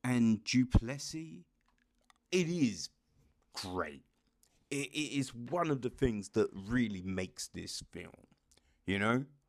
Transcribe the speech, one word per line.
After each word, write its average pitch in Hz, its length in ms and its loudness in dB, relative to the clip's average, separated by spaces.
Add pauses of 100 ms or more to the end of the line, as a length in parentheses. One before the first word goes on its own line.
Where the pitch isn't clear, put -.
and 117 400 4
Duplessis, 143 1000 2 (840)
it 180 180 2
is 127 420 0 (640)
great. 85 520 -6 (680)
It, 139 220 -4
it 143 260 -4
is 135 160 -4
one 156 360 -2
of 135 120 0
the 120 80 -2
things 107 400 0
that 110 220 2
really 104 500 -2
makes 92 460 -4
this - 420 -10
film, - 360 -16 (600)
you 98 120 0
know? 117 260 2 (240)